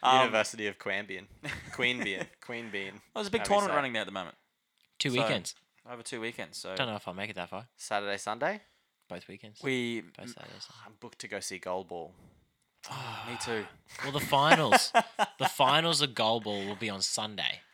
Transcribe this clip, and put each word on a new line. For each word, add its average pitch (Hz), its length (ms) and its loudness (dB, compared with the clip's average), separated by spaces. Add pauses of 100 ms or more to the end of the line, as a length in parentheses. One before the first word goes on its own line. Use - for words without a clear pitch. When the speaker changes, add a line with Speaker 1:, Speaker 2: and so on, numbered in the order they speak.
Speaker 1:
Um, 131 140 10
Speaker 2:
University 110 480 2
of 101 100 -4
Queanbeyan. 98 500 -6 (220)
Speaker 1:
<laughs> - 220 -10
Speaker 2:
Queanbeyan. 113 540 0 (200)
Queanbeyan. 104 460 -6 (240)
Speaker 1:
There's 214 120 -4
a 190 40 -6
big 220 100 2
Speaker 2:
However - 20 -2
you - 20 -
Speaker 1:
tournament 202 240 6
Speaker 2:
say - 20 0
it. - 40 2
Speaker 1:
running 139 180 2
there 110 80 0
at 101 40 -2
the 92 60 -10
moment. 92 240 -6 (640)
Speaker 3:
Two 139 120 0
Speaker 1:
So, 120 100 0
Speaker 3:
weekends. 107 340 0 (340)
Speaker 1:
over 120 140 -14
two 123 160 -8
weekends. 110 380 -8
So 95 180 -8
Speaker 3:
Don't 123 140 -2
know 110 80 -4
if - 100 -10
I'll 90 60 -8
make 98 160 -6
it 107 80 -10
that 87 120 -6
far. 107 180 -10 (100)
Speaker 2:
Saturday, 101 400 -2
Sunday? 139 420 -4 (480)
Speaker 3:
Both 90 220 -14
weekends. 107 340 -18
Speaker 1:
We 120 380 -2
Speaker 3:
Both 87 320 -14
Saturdays. - 340 -16 (180)
Speaker 2:
I'm 110 140 -20
booked - 200 -18
to 113 100 -10
go 101 100 -4
see 95 180 -8
Goalball. 87 520 -6 (840)
Speaker 1:
Oh, 123 280 -8 (100)
me 120 160 -6
too. 113 180 -2 (400)
Speaker 3:
Well, 139 80 -4
the 143 80 0
finals, 151 720 6 (240)
Speaker 1:
<laughs> - 240 -2
Speaker 3:
the 135 80 2
finals 147 540 4
of 143 80 2
Goalball 107 580 0
will 104 80 -4
be 110 140 -4
on 98 120 -4
Sunday. 104 600 -2 (120)